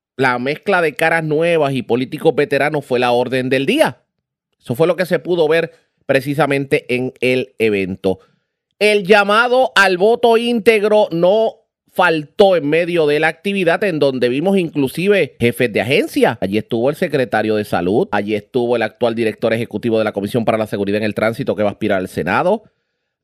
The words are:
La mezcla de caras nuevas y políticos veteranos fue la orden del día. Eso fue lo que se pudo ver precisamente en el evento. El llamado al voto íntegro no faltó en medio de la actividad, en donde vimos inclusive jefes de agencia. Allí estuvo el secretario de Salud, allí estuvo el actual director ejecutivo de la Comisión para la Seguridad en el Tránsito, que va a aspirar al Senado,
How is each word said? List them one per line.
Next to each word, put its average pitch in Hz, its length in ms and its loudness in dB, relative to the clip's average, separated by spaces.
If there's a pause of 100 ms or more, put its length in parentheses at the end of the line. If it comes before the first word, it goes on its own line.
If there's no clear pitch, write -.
(160)
La 127 240 0
mezcla 156 440 -2
de 151 120 -2
caras 160 300 0
nuevas 156 500 0
y 123 80 -4
políticos 131 500 -2
veteranos 143 520 -2
fue 123 160 -2
la 123 100 2
orden 123 380 0
del 135 180 0
día. 240 360 0 (580)
Eso 120 160 -8
fue 160 100 2
lo 175 80 2
que 180 100 -2
se 170 140 0
pudo 165 300 0
ver 165 240 0 (340)
precisamente 139 880 0
en 127 260 -4
el 127 380 -2
evento. 95 640 -2 (600)
El 208 240 2
llamado 220 680 4
al 190 240 4
voto 233 380 4
íntegro 214 720 0
no 185 460 0 (340)
faltó 180 640 2
en 147 140 0
medio 165 400 0
de 147 100 2
la 156 80 2
actividad, 185 560 -2
en 180 160 0
donde 131 300 0
vimos 165 280 0
inclusive 165 840 0
jefes 120 320 2
de 104 80 0
agencia. 156 600 0
Allí 98 180 -2
estuvo 117 300 -2
el 151 60 -2
secretario 113 600 -2
de 104 80 -2
Salud, 98 480 -2
allí 104 240 -2
estuvo 120 400 -2
el 113 60 -2
actual 113 340 -4
director 113 360 -2
ejecutivo 113 460 -2
de 110 60 0
la 107 80 -4
Comisión 104 320 -4
para 110 140 -4
la 107 100 -4
Seguridad 101 300 -4
en 104 40 -8
el 107 120 -4
Tránsito, 110 420 -4
que 104 80 -2
va 101 60 -2
a - 20 -6
aspirar 101 260 -2
al 92 80 -6
Senado, 123 560 -2 (600)